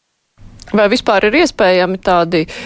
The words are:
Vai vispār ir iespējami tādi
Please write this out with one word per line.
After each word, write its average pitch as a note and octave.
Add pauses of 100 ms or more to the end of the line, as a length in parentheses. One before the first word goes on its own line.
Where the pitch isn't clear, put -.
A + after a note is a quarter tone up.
(680)
Vai G#3
vispār G#3
ir G#3
iespējami F#3+
tādi E3+ (240)